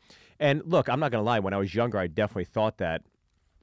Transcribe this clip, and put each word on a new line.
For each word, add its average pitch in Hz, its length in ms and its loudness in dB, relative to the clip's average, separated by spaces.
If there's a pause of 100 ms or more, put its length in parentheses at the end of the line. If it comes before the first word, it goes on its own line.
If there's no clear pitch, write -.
(400)
And 147 260 2
look, 165 240 2
I'm 127 100 0
not 147 120 0
gonna 110 120 0
lie, 113 160 2
when 98 160 -2
I - 20 0
was 98 160 -2
younger, 113 240 0
I 92 100 0
definitely 95 380 -2
thought 107 340 -2
that, 82 220 -2 (600)